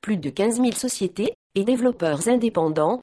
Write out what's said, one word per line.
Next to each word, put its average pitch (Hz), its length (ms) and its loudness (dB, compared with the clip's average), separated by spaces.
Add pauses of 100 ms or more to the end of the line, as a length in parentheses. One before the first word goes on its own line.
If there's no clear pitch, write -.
plus 208 160 -2
de 143 140 -4
quinze 226 280 0
mille 247 180 2
sociétés 202 580 -4 (200)
et 196 100 0
développeurs 226 640 0
indépendants 190 760 2